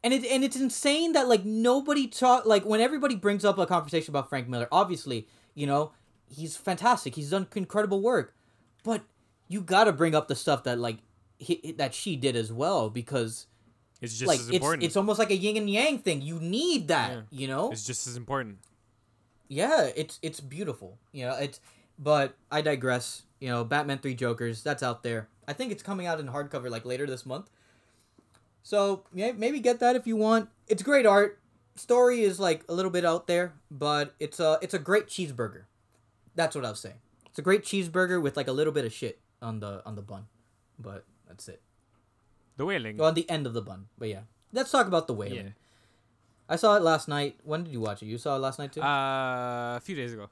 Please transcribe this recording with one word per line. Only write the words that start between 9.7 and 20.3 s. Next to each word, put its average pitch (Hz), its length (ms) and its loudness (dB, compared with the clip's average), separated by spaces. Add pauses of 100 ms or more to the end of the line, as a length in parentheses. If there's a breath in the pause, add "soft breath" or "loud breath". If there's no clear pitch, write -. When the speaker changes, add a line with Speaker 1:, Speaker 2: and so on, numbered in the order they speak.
Speaker 1:
bring 156 220 2
up 151 140 2
the 135 80 0
stuff 139 280 0
that, 120 140 0
like, 117 200 -4 (400)
he, 165 400 -6
that 135 160 -2
she 190 220 -4
did 127 200 0
as 110 160 -4
well, 131 380 0
because 117 560 -4 (560 soft breath)
Speaker 2:
It's 113 160 -8
just 127 100 0
Speaker 1:
like, 139 120 4
Speaker 2:
as 117 80 -10
Speaker 1:
it's, 185 80 0
Speaker 2:
important. 156 280 2
Speaker 1:
it's 165 120 -2
almost 202 220 2
like 220 120 2
a 196 60 0
yin 208 200 -2
and 208 140 -2
yang 269 280 2
thing. 151 220 -2
You 160 200 -8
need 214 480 -2
that, 131 220 2
Speaker 2:
Yeah. 120 100 -8 (100)
Speaker 1:
you 135 180 -8
know? 156 240 -2
Speaker 2:
It's 107 140 -10
just 123 200 -8
as 120 120 -10
important. 120 400 -8 (920)
Speaker 1:
Yeah, 190 480 2
it's, 156 260 -8
it's 156 160 -8